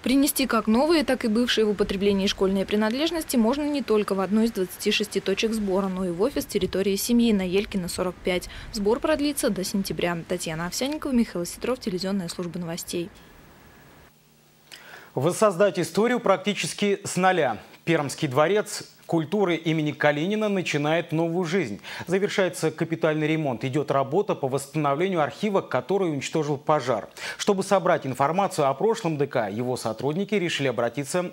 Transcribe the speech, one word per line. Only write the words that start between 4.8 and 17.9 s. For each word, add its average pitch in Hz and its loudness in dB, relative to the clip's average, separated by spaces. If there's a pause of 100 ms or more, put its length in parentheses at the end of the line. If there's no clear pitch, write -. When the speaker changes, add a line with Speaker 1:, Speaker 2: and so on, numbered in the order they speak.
Speaker 1:
шести 196 0
точек 202 0
сбора, 196 0
но 185 -4
и 180 -2
в 170 -2
офис 269 0
"Территории 190 0
семьи" 233 4
на 190 0
Елькина, 190 -2
сорок 180 -4
пять. 180 -2 (240)
Сбор 208 0
продлится 294 0
до 185 -2
сентября. 175 -2
Татьяна 170 -6
Овсянникова, 285 -4
Михаил 214 0
Ситров, - -6
телевизионная 185 -4
служба 175 -8
новостей. 170 -6 (2000)
Speaker 2:
Воссоздать 180 2
историю 226 2
практически 196 0
с - -6
нуля. 170 2 (260)
Пермский 147 0